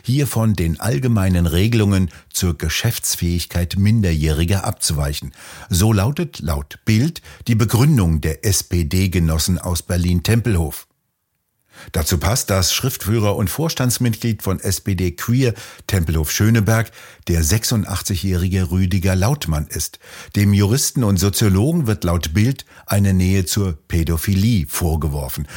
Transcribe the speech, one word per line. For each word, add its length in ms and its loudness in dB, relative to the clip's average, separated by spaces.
hier 240 0
von 280 0
den 260 -2
allgemeinen 640 2
Regelungen 640 2
zur 280 -2
Geschäftsfähigkeit 1200 -4
Minderjähriger 880 2
abzuweichen. 680 -4
So 240 4
lautet 460 -2
laut 440 -6
Bild 380 0
die 80 2
Begründung 640 4
der 260 -4
S-P-D-Genossen 1120 0
aus 260 -4
Berlin-Tempelhof. 1040 0
Dazu 260 0
passt, 320 0
dass 240 0
Schriftführer 600 -2
und 140 0
Vorstandsmitglied 920 -2
von 180 -2
S 220 -4
P 140 -2
D 160 0
Queer 420 0
Tempelhof 460 0
Schöneberg 600 2
der 160 2
sechsundachtzig-jährige 1300 0
Rüdiger 440 0
Lautmann 520 0
ist. 320 -8
Dem 180 4
Juristen 500 2
und 140 2
Soziologen 720 2
wird 160 -2
laut 300 -2
Bild 320 0
eine 280 2
Nähe 320 2
zur 280 -2
Pädophilie 800 0
vorgeworfen. 880 -4